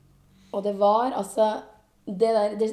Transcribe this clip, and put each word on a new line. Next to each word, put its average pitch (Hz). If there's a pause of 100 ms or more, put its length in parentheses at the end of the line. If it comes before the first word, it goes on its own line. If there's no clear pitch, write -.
(520)
Og 202
det 202
var 220
altså, 214 (460)
det 220
der, 208
det, 220